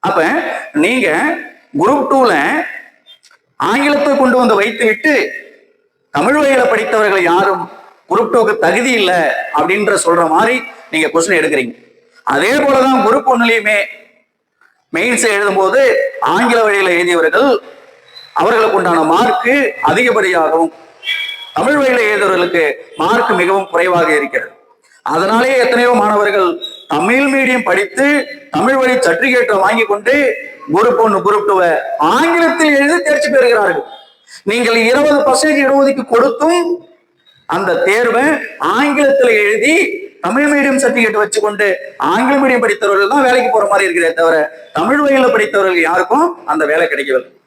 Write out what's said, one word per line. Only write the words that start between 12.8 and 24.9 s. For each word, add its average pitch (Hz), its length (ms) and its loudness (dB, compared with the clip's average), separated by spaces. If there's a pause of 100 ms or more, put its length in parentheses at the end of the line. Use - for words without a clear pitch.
குரூப் 262 280 0
ஒண்ணுலயுமே 226 440 0 (1160)
மெயின்ஸ் 226 400 -2
எழுதும்போது 202 480 0 (500)
ஆங்கில 233 320 0
வழியில 202 320 0
எழுதியவர்கள், 175 520 0 (920)
அவர்களுக்கு 220 400 2
உண்டான 170 320 0
மார்க்கு - 440 0 (360)
அதிகப்படியாகவும், 180 800 0 (800)
தமிழ் 285 260 0
வழியில 254 300 2
எழுதுறவர்களுக்கு 180 560 0 (320)
மார்க் 214 420 0
மிகவும் 190 320 0
குறைவாக 175 440 0
இருக்கிறது. 139 360 -4 (540)